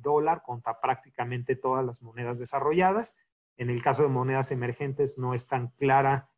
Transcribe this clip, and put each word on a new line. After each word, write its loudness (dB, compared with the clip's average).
dólar 2
contra -6
prácticamente -2
todas 0
las -8
monedas -8
desarrolladas. 0
En -4
el -2
caso 2
de 4
monedas 0
emergentes -4
no -2
es -6
tan -4
clara 2